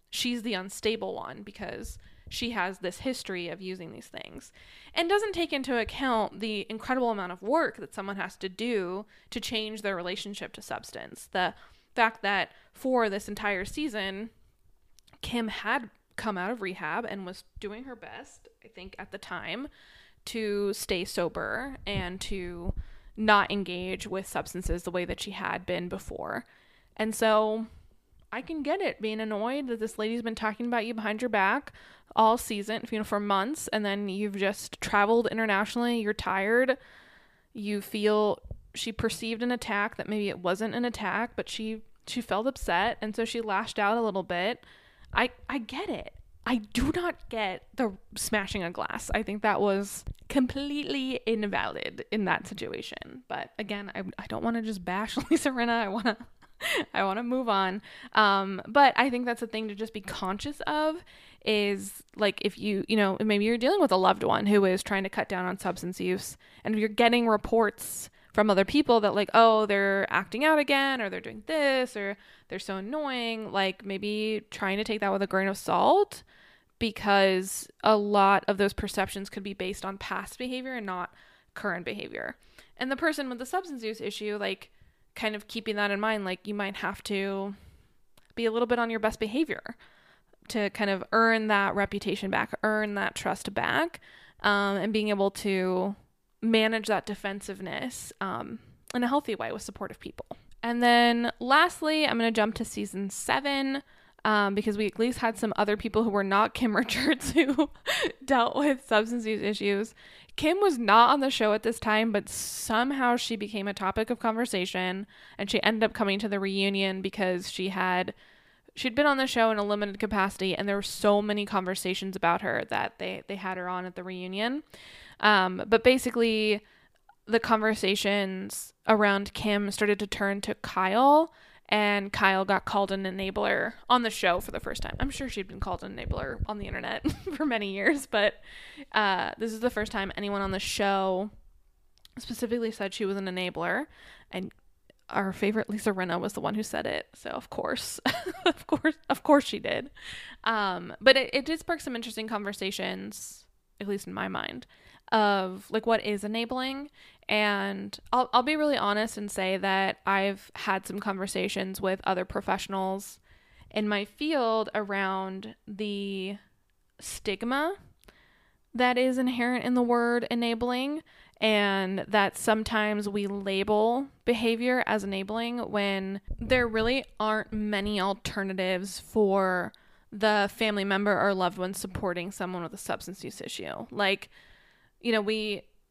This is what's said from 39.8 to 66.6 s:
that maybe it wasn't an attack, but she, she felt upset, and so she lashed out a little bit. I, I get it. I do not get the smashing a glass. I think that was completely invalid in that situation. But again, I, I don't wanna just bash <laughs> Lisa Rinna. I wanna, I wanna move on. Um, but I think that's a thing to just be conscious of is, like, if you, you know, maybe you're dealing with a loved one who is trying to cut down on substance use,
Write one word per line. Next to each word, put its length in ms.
that 120
maybe 200
it 100
wasn't 360
an 100
attack, 520
but 120
she, 340
she 140
felt 260
upset, 540
and 140
so 100
she 160
lashed 380
out 180
a 60
little 200
bit. 420
I, 180
I 100
get 300
it. 240
I 100
do 380
not 340
get 380
the 160
smashing 460
a 80
glass. 440
I 80
think 200
that 180
was 440
completely 960
invalid 840
in 140
that 220
situation. 800
But 300
again, 360
I, 80
I 100
don't 140
wanna 200
just 200
bash 340
<laughs> 140
Lisa 200
Rinna. 180
I 200
wanna, 280
I 100
wanna 180
move 260
on. 340
Um, 520
but 300
I 140
think 160
that's 160
a 40
thing 220
to 60
just 180
be 80
conscious 640
of 380
is, 580
like, 260
if 160
you, 300
you 80
know, 240
maybe 240
you're 140
dealing 220
with 120
a 40
loved 260
one 240
who 180
is 180
trying 220
to 40
cut 200
down 180
on 120
substance 420
use, 360